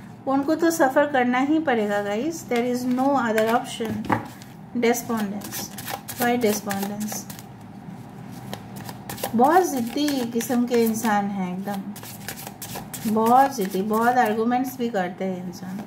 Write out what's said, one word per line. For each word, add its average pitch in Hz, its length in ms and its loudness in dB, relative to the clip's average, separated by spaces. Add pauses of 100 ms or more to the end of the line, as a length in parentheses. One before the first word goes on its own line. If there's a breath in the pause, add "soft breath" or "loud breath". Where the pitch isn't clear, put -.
(260 loud breath)
वो 269 80 0
उनको 277 220 2
तो 330 160 4
सफ़र 285 340 4
करना 247 340 2
ही 294 200 4
पड़ेगा 214 420 2
guys, 214 480 -4
there 247 260 2
is 247 240 0
no 269 80 2 (100)
other 220 360 2
option। 233 380 -2 (840 loud breath)
Despondence, 226 840 0 (600)
why 240 200 4
despondence? 208 720 -2 (2250)
बहुत 302 280 8
ज़िद्दी 285 440 -2 (240)
किस्म 240 340 0
के 240 180 4
इंसान 220 420 2
हैं 185 320 -4
एकदम, 196 240 -6 (1300)
बहुत 247 420 6
ज़िद्दी, 190 260 -2
बहुत 226 360 2
arguments 240 600 2
भी 233 120 -2
करते 190 360 -2
हैं 180 220 -4
इंसान। 185 400 -10